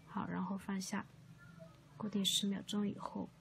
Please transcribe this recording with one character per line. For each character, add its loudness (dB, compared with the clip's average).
好， -2
然 0
后 0
放 -2
下， -2
固 -4
定 4
十 6
秒 2
钟 2
以 0
后 -4